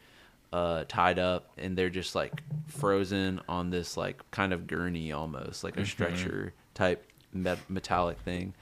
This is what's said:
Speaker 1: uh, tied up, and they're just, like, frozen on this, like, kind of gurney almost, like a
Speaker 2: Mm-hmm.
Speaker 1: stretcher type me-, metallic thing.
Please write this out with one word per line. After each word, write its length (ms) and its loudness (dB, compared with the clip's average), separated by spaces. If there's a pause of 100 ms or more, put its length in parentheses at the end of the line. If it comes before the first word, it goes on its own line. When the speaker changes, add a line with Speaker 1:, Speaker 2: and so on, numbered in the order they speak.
(520)
Speaker 1:
uh, 360 2
tied 300 6
up, 400 2
and 180 -2
they're 140 4
just, 240 -4
like, 280 -2 (240)
frozen 840 2
on 220 0
this, 260 -2
like, 340 -6
kind 220 0
of 140 -2
gurney 460 -2
almost, 520 -6
like 120 -4
a 40 -2
Speaker 2:
Mm-hmm. 60 0
Speaker 1:
stretcher 640 -2 (220)
type 300 2 (280)
me-, 180 0 (180)
metallic 520 0
thing. 420 -4